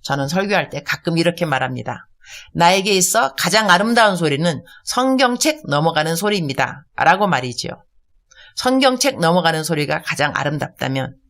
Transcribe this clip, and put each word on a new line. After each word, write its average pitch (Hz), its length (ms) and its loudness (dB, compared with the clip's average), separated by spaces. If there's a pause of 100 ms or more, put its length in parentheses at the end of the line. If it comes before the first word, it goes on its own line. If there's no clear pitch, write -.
저는 139 260 -4
설교할 190 420 -2
때 139 120 -10
가끔 170 360 -4
이렇게 170 280 0
말합니다. 127 640 -4 (440)
"나에게 185 400 4
있어 196 420 2
가장 196 360 0
아름다운 208 460 4
소리는 156 460 -2 (220)
성경책 262 840 0
넘어가는 156 500 0
소리입니다." 147 680 -2 (120)
라고 190 300 2
말이지요. 127 460 -4 (840)
성경책 262 600 2
넘어가는 165 460 2
소리가 151 380 -2
가장 147 320 -2
아름답다면 135 840 -4 (140)